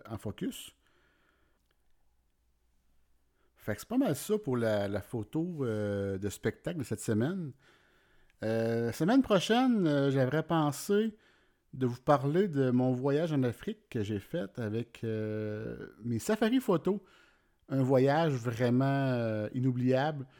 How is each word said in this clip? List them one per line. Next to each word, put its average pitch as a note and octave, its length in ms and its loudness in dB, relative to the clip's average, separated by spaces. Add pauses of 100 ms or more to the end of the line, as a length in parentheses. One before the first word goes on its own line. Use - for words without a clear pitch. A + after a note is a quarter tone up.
(100)
en A2 80 -8
focus. - 560 -10 (2750)
Fait G#2 180 -6
que - 60 -16
c'est - 80 -18
pas A#3+ 80 0
mal A3 180 2
ça G#3+ 220 -2
pour C#3 180 -2
la, G#2+ 320 2
la G2 140 -4
photo, D#3 640 -6
euh, G2+ 520 -2
de G2 120 -4
spectacle - 500 -6
de A#2 60 -4
cette - 160 -6
semaine. C3+ 500 -2 (920)
Euh, A2+ 500 0
semaine A3+ 280 4
prochaine, A3 640 2
euh, C#3+ 260 4
j'aimerais C#3 320 2
penser F3 720 0 (600)
de B2+ 120 -2
vous A#2+ 140 -2
parler D3 480 2
de C3+ 240 2
mon B2+ 220 4
voyage C#3+ 400 0
en C3+ 100 2
Afrique - 460 -6
que A2 140 -4
j'ai G2+ 160 -2
fait - 380 -8
avec, A2+ 460 -6
euh, G#2+ 720 -4 (300)
mes A#2 140 -2
safaris A3+ 420 2
photos. F#3+ 400 0 (680)
Un C3+ 140 2
voyage C#3 480 4
vraiment, B2 540 0
euh, A#2+ 680 0
inoubliable. B2+ 720 0 (140)